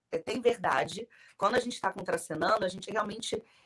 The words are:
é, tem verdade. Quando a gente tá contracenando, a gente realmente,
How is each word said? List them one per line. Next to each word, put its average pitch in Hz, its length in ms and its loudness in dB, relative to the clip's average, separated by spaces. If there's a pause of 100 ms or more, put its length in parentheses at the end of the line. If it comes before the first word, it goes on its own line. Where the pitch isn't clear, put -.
(100)
é, 165 80 -2
tem 226 220 -2
verdade. 170 680 2 (280)
Quando 220 200 2
a 247 40 6
gente 247 200 -6
tá 185 120 0
contracenando, 180 720 0
a 180 40 0
gente 185 220 -8
realmente, 214 520 -2 (240)